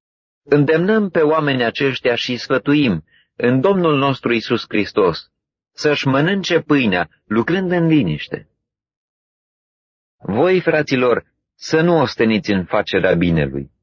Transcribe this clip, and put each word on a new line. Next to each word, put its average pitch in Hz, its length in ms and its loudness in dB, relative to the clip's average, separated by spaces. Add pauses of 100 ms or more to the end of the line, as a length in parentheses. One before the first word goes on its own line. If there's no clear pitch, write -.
(440)
Îndemnăm 170 640 2
pe 170 100 -2
oamenii 151 440 0
aceștia 135 520 -2
și 120 220 -6
sfătuim, 131 680 0 (320)
în 131 260 0
Domnul 175 360 2
nostru 135 360 -2
Iisus 117 340 -2
Hristos, 98 640 -2 (400)
să-și 147 360 -2
mănânce 165 520 0
pâinea, 107 500 0 (160)
lucrând 170 460 -2
în 170 160 0
liniște. 143 640 -2 (1700)
Voi, 170 420 0
fraților, 135 680 0 (300)
să - 260 0
nu 170 180 4
osteniți 110 520 0
în 95 140 0
facerea 92 480 0
binelui. 76 580 0 (120)